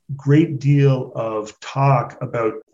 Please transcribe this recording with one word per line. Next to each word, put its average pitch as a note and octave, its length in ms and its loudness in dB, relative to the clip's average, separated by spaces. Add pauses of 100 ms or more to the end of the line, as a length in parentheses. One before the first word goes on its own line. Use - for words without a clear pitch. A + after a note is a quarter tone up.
(140)
great D3 440 2
deal C#3 580 2
of A2 440 -6
talk C3+ 600 -2
about A2+ 320 -4 (220)